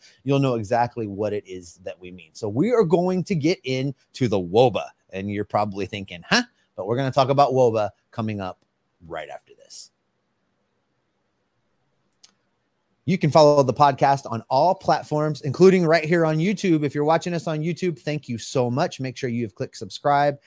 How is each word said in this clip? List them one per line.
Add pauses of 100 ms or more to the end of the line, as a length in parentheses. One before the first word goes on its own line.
(220)
you'll
know
exactly
what
it
is
that
we
mean.
So
we
are
going
to
get
into
the
woba. (240)
And
you're
probably
thinking,
"Huh?" (340)
But
we're
gonna
talk
about
woba (220)
coming
up (440)
right
after
this. (3250)
You
can
follow
the
podcast
on
all
platforms,
including
right
here
on
YouTube.
If
you're
watching
us
on
YouTube,
thank
you
so
much.
Make
sure
you've
clicked
subscribe